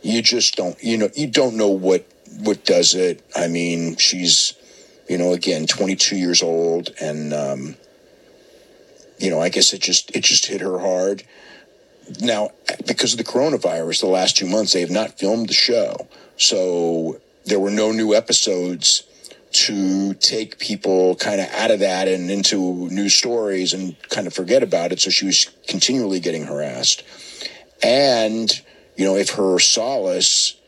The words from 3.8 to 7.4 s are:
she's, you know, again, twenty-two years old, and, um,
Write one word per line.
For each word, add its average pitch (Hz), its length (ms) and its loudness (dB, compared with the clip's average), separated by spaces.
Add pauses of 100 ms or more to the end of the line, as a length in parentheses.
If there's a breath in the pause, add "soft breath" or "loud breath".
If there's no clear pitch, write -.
she's, - 560 2 (560 loud breath)
you 90 80 0
know, 90 160 2
again, 87 340 -2
twenty-two 95 500 0
years 87 260 2
old, 85 480 0 (100)
and, 76 320 -6
um, 69 440 -6 (1400)